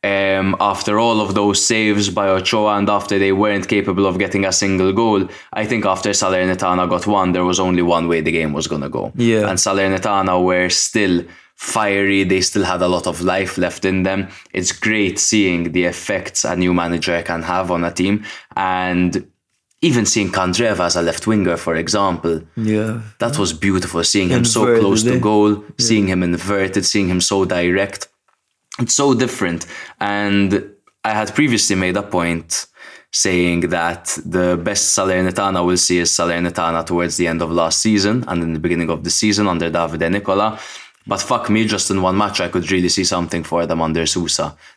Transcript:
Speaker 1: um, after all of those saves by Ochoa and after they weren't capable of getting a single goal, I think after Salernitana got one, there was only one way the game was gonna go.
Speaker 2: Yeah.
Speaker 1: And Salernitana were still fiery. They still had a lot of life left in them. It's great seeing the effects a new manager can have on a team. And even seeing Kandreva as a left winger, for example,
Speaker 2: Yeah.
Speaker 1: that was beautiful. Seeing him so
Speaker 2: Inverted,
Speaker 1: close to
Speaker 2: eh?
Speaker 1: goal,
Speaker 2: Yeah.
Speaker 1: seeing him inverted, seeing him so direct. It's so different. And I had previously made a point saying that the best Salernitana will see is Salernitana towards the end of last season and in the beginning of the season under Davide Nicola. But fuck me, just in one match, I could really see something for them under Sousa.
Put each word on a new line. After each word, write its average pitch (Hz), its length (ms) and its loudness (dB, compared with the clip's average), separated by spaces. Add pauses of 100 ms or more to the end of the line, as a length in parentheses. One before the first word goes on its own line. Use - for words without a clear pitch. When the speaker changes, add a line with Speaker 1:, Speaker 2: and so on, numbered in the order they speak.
Speaker 1:
um, 98 560 2
after 104 400 0
all 113 200 2
of 101 140 -2
those 101 300 2
saves 107 440 2
by 98 200 0
Ochoa 104 500 2
and 98 100 2
after 101 300 0
they 98 140 4
weren't 101 360 0
capable 98 380 2
of 90 120 0
getting 98 260 0
a 92 80 0
single 95 400 2
goal, 104 360 2 (240)
I 107 140 -4
think 110 180 -2
after 95 260 0
Salernitana 92 800 0
got 90 200 -2
one, 95 240 2
there 90 120 0
was 90 140 2
only 90 240 2
one 85 240 2
way 85 140 2
the 78 100 -2
game 80 220 -2
was 76 160 -4
gonna 71 200 -6
go. - 280 -6
Speaker 2:
Yeah. 110 320 2
Speaker 1:
And 92 100 -2
Salernitana 95 840 0
were 90 260 2
still 90 540 0 (320)
fiery. 98 680 0
They 92 200 2
still 101 220 0
had 90 160 -2
a 92 60 2
lot 90 220 0
of 82 140 -6
life 92 360 -2
left 90 260 -4
in 95 200 2
them. 95 240 -2 (240)
It's 92 180 -2
great 107 480 -2
seeing 87 540 2
the 87 120 2
effects - 600 -4
a 85 100 -2
new 90 180 2
manager 85 500 0
can 85 200 -6
have 90 300 -2
on 85 100 0
a 85 80 -2
team. 98 340 0 (320)
And 90 680 0 (560)
even 123 240 4
seeing 98 240 0
Kandreva 92 560 0
as 82 80 0
a 85 80 0
left 85 240 -2
winger, 101 300 2
for 82 180 -4
example, 85 680 0 (160)
Speaker 2:
Yeah. 110 440 -2 (180)
Speaker 1:
that 120 180 -2
was 95 160 0
beautiful. 90 520 0
Seeing 92 240 2
him 120 160 2
so 120 180 2
Speaker 2:
Inverted, 120 220 6
Speaker 1:
close 107 180 4
to 123 140 2
Speaker 2:
eh? - 20 2
Speaker 1:
goal, 107 320 4
Speaker 2:
Yeah. 104 120 0 (160)
Speaker 1:
seeing 110 280 2
him 92 160 2
inverted, 95 640 0
seeing 98 220 2
him 90 120 2
so 95 240 2
direct. 90 600 0 (760)
It's 120 140 0
so 139 180 4
different. 101 540 0 (340)
And 101 640 0 (400)
I 110 60 0
had 107 240 -2
previously 120 400 2
made 92 220 0
a 101 60 -2
point 85 640 -4 (440)
saying 87 500 2 (100)
that 85 540 -4
the 90 320 0
best 95 400 -2
Salernitana 92 680 0
will 90 100 2
see 90 220 2
is 85 140 0
Salernitana 85 760 -2
towards 87 300 -2
the 85 100 0
end 82 160 -2
of 80 80 -4
last 82 300 0
season 107 480 2
and 87 120 -2
in 82 120 -2
the 78 80 -4
beginning 85 300 -2
of 78 120 -4
the 82 80 -6
season 104 380 0
under 85 200 -2
Davide 82 440 -2
Nicola. 101 480 0 (480)
But 98 120 -4
fuck - 300 -2
me, 110 160 2
just 104 240 -2
in 95 120 0
one 92 140 2
match, 101 240 0
I 87 80 -2
could 87 220 -4
really 90 180 2
see 92 160 0
something 85 380 -2
for 85 240 -2
them 82 160 -2
under 82 240 0
Sousa. 80 500 -4 (200)